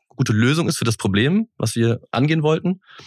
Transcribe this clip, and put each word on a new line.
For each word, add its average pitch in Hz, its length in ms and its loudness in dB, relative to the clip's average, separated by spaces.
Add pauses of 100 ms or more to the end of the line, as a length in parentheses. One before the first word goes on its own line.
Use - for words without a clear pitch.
gute 127 240 -2
Lösung 147 360 0
ist - 80 -2
für 127 80 -4
das 113 120 -2
Problem, 131 500 0 (100)
was - 180 -4
wir 113 260 0 (100)
angehen 151 320 0
wollten, 160 380 0 (260)